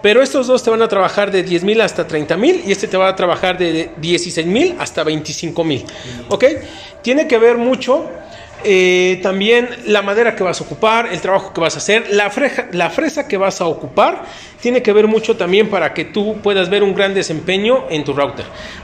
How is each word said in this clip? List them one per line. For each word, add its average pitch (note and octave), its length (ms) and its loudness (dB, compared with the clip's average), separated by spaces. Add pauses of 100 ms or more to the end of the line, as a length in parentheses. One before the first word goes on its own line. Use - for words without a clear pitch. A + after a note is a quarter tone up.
Pero G#3+ 220 6
estos C4 240 0
dos B3+ 160 2
te A3+ 80 2
van A3+ 100 2
a A3+ 60 4
trabajar G3 440 0
de F#3 120 0
diez F3 200 -2
mil G#3+ 180 2
hasta E3 260 -2
treinta D3+ 280 -2
mil D#4+ 300 2
y G3 60 -2
este F#3+ 160 -2
te F#3+ 100 -2
va F#3 120 4
a F#3+ 60 -2
trabajar F3+ 440 0
de E3+ 380 -2
dieciséis E3 500 -2
mil C#4+ 320 2
hasta D#3 240 -4
veinticinco D#3 600 -4
mil. C#3 220 -2 (440)
¿Ok? G#3 160 2 (580)
Tiene C4+ 240 2
que A#3 100 2
ver A#3+ 200 4
mucho, B3+ 520 0 (540)
eh, F#3 580 4
también G#3+ 480 2 (160)
la G#3 160 2
madera A3 340 0
que A3 60 -4
vas F3 180 -2
a D#3 40 -8
ocupar, A3 500 0
el D#3+ 80 -6
trabajo F#3+ 320 -2
que E3+ 80 -2
vas D3+ 140 0
a - 20 -10
hacer, G#3+ 320 0
la G3+ 220 2
freja-, B3+ 400 -2
la F3 180 0
fresa C#4 380 -2
que G3+ 100 -2
vas F#3+ 240 0
a F3 60 0
ocupar, G#3 560 0 (360)
tiene A#3+ 220 2
que G#3+ 120 2
ver G#3+ 120 6
mucho A3 320 0
también G3 320 2
para F3 240 0
que D#3+ 120 -4
tú G#3 360 -4
puedas F#3+ 300 0
ver G3+ 100 2
un G3 140 2
gran G3 180 0
desempeño F#3+ 800 0
en D3+ 120 -2
tu C#3 100 -4
router. C3+ 320 -2 (380)